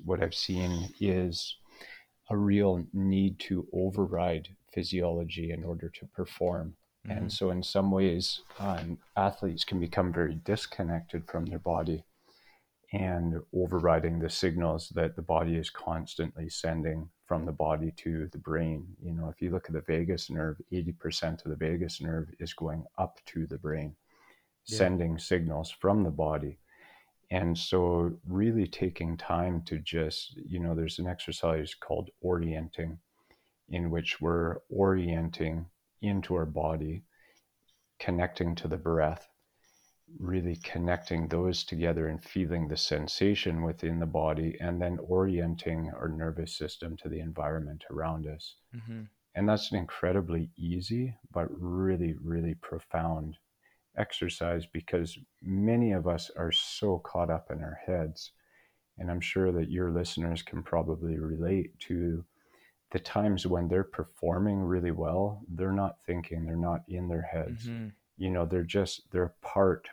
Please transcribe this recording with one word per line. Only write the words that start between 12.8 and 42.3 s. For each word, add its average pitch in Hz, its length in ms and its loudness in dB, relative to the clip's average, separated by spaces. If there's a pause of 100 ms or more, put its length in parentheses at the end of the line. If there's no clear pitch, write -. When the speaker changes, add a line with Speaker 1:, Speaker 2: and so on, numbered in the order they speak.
Speaker 1:
and 87 480 0 (120)
overriding 85 680 4
the 82 100 0
signals 82 600 0
that 82 260 0
the 87 60 -8
body 82 340 2
is 80 140 -2
constantly 80 800 -6
sending 80 600 -2 (160)
from 80 200 0
the 82 80 -4
body 78 380 0
to 80 360 -4
the 85 100 -12
brain. 80 640 -2
You 87 120 -6
know, 82 160 -4
if - 120 -8
you 87 80 -2
look 87 180 -2
at 80 60 -6
the 78 80 -2
vagus 82 480 0
nerve, 78 320 -4 (100)
eighty 87 200 -2
percent 82 540 -4
of 78 60 -4
the 78 60 -2
vagus 82 440 -2
nerve 80 280 -2 (100)
is 82 140 -6
going 80 320 -4 (120)
up 90 300 -2
to 82 200 -4
the - 100 -8
brain, 76 380 -4 (720)
Speaker 2:
Yeah. 110 100 -4
Speaker 1:
sending 90 420 4
signals 82 520 0
from 101 320 4
the 85 80 2
body. 76 480 0 (720)
And 87 280 2
so 87 680 4
really 104 420 4
taking 85 500 -2
time 87 480 0
to 80 140 -4
just, 80 560 -4
you 87 240 -6
know, 85 160 0
there's 82 240 -2
an 90 80 -2
exercise 85 680 -2
called - 380 -6 (100)
orienting, 82 800 -2 (720)
in 87 220 0
which 82 300 -2
we're 85 380 2 (100)
orienting 85 1000 2 (320)
into 98 340 0
our 82 120 2
body, 78 580 -2 (920)
connecting 87 560 2
to - 120 -6
the 80 100 0
breath, 80 520 2 (880)
really 87 380 0
connecting 87 720 0
those 87 340 2
together 82 440 2
and 78 160 -4
feeling 85 440 0